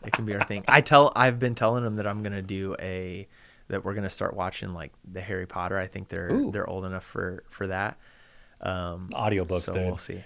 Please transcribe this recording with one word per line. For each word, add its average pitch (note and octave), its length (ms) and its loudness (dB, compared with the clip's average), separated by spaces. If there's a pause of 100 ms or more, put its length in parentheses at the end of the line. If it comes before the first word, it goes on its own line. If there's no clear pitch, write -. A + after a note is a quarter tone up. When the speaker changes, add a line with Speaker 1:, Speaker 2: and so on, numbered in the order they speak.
Speaker 1:
it G#2+ 80 -2
can A2+ 120 0
be G#2 100 -2
our G2+ 100 2
thing. G2+ 220 -4
I C#3 140 10
tell, C#3+ 340 8
I've B2 240 4
been B2 160 2
telling A#2 300 2
them G#2+ 120 -2
that G#2 100 -2
I'm G#2 160 -2
gonna G2+ 200 -4
do F#2+ 380 -4
a, F#2 480 -6 (400)
that G2 160 -4
we're G2+ 100 -2
gonna G2+ 160 -2
start - 260 -2
watching, F#2+ 380 -4
like, D#2 180 -10 (180)
the F#2 100 -8
Harry F#2 260 -6
Potter. F2+ 300 -4
I F#2 120 -2
think F#2+ 200 -12
they're, F2 240 -4
Speaker 2:
Ooh. C4 200 0
Speaker 1:
they're G2+ 180 -4
old F#2+ 140 -6
enough F#2 200 -6
for, F#2 460 -6
for - 160 -6
that. F#2+ 320 -4 (640)
Um, F2+ 520 -4
Speaker 2:
Audiobooks, F#2 500 2
Speaker 1:
so - 100 -4
Speaker 2:
dude. F#2 140 0
Speaker 1:
we'll F2+ 120 -2
see. - 160 -10 (100)